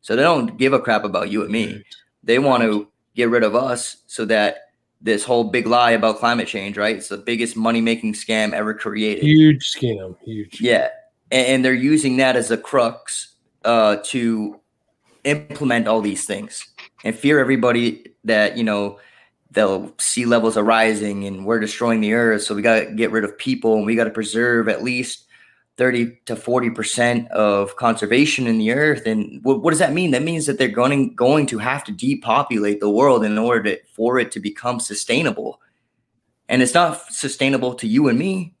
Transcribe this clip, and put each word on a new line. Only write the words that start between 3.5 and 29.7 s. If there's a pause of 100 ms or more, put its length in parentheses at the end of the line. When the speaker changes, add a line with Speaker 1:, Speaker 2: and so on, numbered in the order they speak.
Speaker 1:
us (100)
so
that (320)
this
whole
big
lie
about
climate
change,
right?
It's
the
biggest
money-making
scam
ever
created.
Speaker 2:
Huge
scam,
huge.
Speaker 1:
Yeah. (420)
And,
and
they're
using
that
as
a
crux, (300)
uh,
to (640)
implement
all
these
things, (360)
and
fear
everybody (200)
that,
you
know, (540)
the
sea
levels
are
rising
and
we're
destroying
the
earth.
So
we
gotta
get
rid
of
people
and
we
gotta
preserve
at
least (500)
thirty
to
forty
percent
of
conservation
in
the
earth.
And
wh-,
what